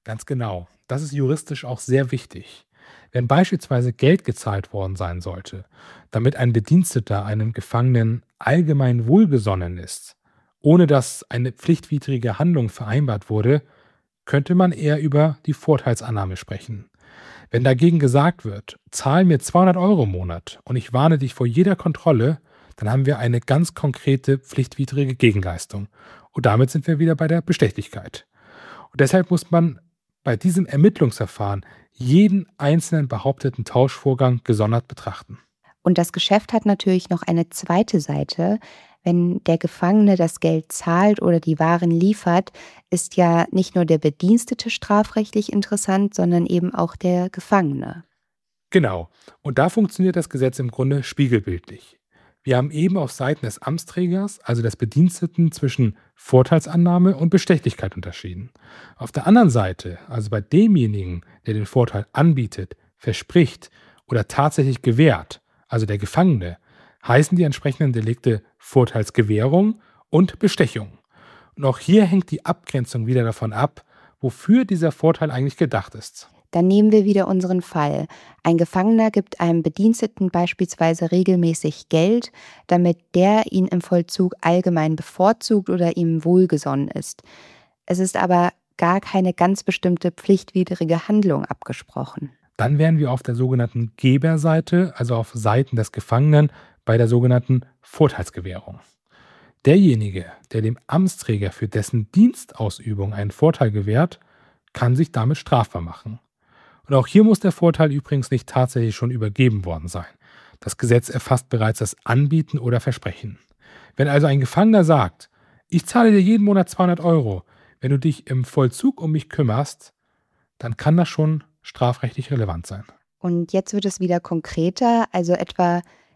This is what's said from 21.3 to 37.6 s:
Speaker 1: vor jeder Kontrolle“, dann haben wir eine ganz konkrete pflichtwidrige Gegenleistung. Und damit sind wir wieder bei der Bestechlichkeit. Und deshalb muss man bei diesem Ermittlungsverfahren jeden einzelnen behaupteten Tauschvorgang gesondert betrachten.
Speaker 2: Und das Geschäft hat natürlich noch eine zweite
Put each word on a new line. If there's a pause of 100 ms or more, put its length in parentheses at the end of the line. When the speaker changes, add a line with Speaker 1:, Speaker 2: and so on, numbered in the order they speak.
Speaker 1:
vor
jeder
Kontrolle“, (360)
dann
haben
wir
eine
ganz
konkrete
pflichtwidrige
Gegenleistung. (440)
Und
damit
sind
wir
wieder
bei
der
Bestechlichkeit. (640)
Und
deshalb
muss
man (440)
bei
diesem
Ermittlungsverfahren (280)
jeden (100)
einzelnen
behaupteten
Tauschvorgang
gesondert
betrachten. (420)
Speaker 2:
Und
das
Geschäft
hat
natürlich
noch
eine
zweite